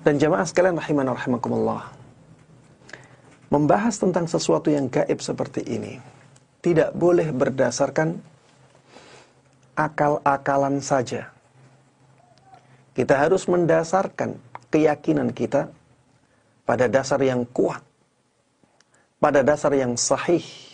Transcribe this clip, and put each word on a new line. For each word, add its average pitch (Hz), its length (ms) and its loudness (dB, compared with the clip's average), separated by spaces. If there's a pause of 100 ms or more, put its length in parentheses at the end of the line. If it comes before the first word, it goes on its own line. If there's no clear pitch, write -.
Dan 147 160 2
jamaah 180 240 2
sekalian 175 320 0
rahimana 139 400 -2
rahimakumullah, 117 800 -4 (1500)
membahas 151 480 2
tentang 175 320 0
sesuatu 160 400 0
yang 139 240 0
gaib - 320 -2
seperti - 400 -6
ini 113 320 -8 (640)
tidak 160 320 2
boleh 165 400 2
berdasarkan 135 880 -2 (1500)
akal-akalan 139 1120 0
saja. 127 480 -4 (1600)
Kita 131 220 2
harus 165 320 2
mendasarkan 165 920 0 (320)
keyakinan 147 640 0
kita 123 400 -2 (960)
pada 120 240 2
dasar 135 320 0
yang 123 260 0
kuat, - 320 -2 (1400)
pada 147 180 4
dasar 147 320 2
yang 127 220 0
sahih. 147 500 0 (300)